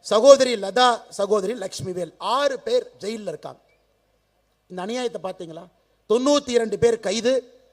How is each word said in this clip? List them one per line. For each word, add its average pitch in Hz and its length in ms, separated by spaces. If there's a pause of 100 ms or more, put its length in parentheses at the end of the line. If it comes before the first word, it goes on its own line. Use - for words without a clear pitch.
சகோதரி 254 540
லதா, 202 340 (200)
சகோதரி 202 460
லக்ஷ்மிவேல், 185 640
ஆறு 254 400
பேர் 233 280 (140)
ஜெயில்ல 208 320
இருக்காங்க. 143 260 (1080)
இந்த 180 200
அநியாயத்தை 233 360
பார்த்தீங்களா? 175 420 (440)
தொண்ணூத்தி 269 420
இரண்டு 226 280
பேர் 226 220
கைது 220 340 (380)